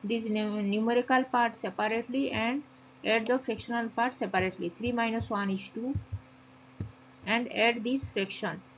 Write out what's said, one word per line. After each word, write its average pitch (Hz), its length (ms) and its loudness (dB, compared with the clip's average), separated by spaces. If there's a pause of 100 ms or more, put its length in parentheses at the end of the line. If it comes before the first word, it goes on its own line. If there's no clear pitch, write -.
this 226 240 -2
num-, 214 420 0
numerical 240 540 4
part 240 320 2
separately 226 720 0
and 233 320 0 (420)
add 220 220 4
the 247 120 4
fractional 233 500 -2
part 240 260 0
separately. 190 540 0
Three 240 240 -4
minus 233 380 0
one 202 200 0
is 190 180 -4
two, 254 260 -4 (1300)
and 226 260 0
add 233 300 2
these 262 260 -2
fractions. 190 540 -4 (160)